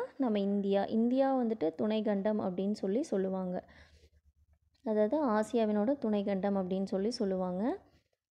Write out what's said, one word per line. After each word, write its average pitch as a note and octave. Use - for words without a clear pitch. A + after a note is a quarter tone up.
நம்ம A3
இந்தியா. G3
இந்தியா C4
வந்துட்டு B3
துணை A3
கண்டம் G#3
அப்படின்னு G3
சொல்லி G#3
சொல்லுவாங்க. F#3
அதாவது A3
ஆசியாவினோட G#3+
துணை G#3+
கண்டம் G3
அப்படின்னு F#3+
சொல்லி G3
சொல்லுவாங்க. F#3